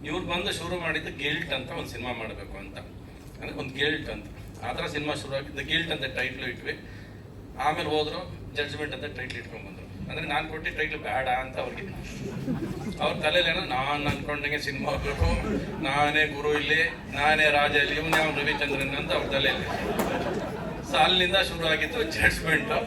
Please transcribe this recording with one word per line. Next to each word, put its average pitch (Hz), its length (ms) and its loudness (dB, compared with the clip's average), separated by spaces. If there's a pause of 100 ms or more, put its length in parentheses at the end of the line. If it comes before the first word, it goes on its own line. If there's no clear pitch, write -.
ಇವ್ರು 359 200 -2
ಬಂದು 180 260 -2
ಶುರು 170 280 -2
ಮಾಡಿದ್ದು 160 380 -4
ಗಿಲ್ಟ್ 143 340 -2
ಅಂತ 123 180 -4
ಒಂದ್ 165 180 -6
ಸಿನಿಮಾ 120 240 -6
ಮಾಡ್ಬೇಕು 113 460 -8
ಅಂತ. 98 200 -12
ಅಂದ್ರೆ - 720 -12
ಒಂದ್ 139 220 -6
ಗಿಲ್ಟ್ 143 360 0
ಅಂತ. 107 160 -8 (380)
ಆ 120 80 -2
ಥರ 170 140 -4
ಸಿನಿಮಾ 147 280 -2
ಶುರು 135 220 -4
ಆಗಿದ್ದು - 280 -4
ಗಿಲ್ಟ್ 160 280 0
ಅಂತ 135 120 -4
ಟೈಟ್ಲ್ 131 440 -4
ಇಟ್ವಿ. 139 320 -6 (800)
ಆಮೇಲೆ 156 280 2
ಹೋದ್ರು 151 540 0 (140)
ಜಡ್ಜ್‌ಮೆಂಟ್ 147 380 -4
ಅಂತ 143 260 -8
ಟೈಟ್ಲ್ 123 180 -6
ಇಟ್ಕೊಂಡ್ 107 280 -10
ಬಂದ್ರು. - 440 -10
ಅಂದ್ರೆ 160 180 -4
ನಾನ್ 156 200 0
ಕೊಟ್ಟಿದ್ದ 156 300 -4
ಟೈಟ್ಲ್ 156 200 0
ಬೇಡ 131 300 0
ಅಂತ 127 300 0
ಅವ್ರಿಗೆ. 117 300 -4 (1120)
ಅವ್ರ 170 200 0
ತಲೆಯಲ್ಲಿ 165 280 4
ಏನೋ 170 100 0
ನಾನ್ 147 460 0
ಅನ್ಕೊಂಡಂಗೆ 147 520 0
ಸಿನಿಮಾ 139 340 -2
ಆಗ್ಬೇಕು, 139 320 2 (580)
ನಾನೇ 147 440 6
ಗುರು 147 320 2
ಇಲ್ಲಿ, 156 320 4 (220)
ನಾನೇ 151 380 6
ರಾಜ 147 240 6
ಇಲ್ಲಿ, 147 220 4
ಇವ್ನು 160 200 2
ಯಾವ್ನು 156 240 4
ರವಿಚಂದ್ರನ್ 139 560 0
ಅಂತ 135 160 -2
ಅವ್ರ 139 140 2
ತಲೆಯಲ್ಲಿ. 135 400 2 (1200)
So 175 60 0
ಅಲ್ಲಿಂದ 180 400 6
ಶುರು 165 320 2
ಆಗಿತ್ತು 156 340 2
ಜಡ್ಜ್‌ಮೆಂಟ್. 156 680 2 (180)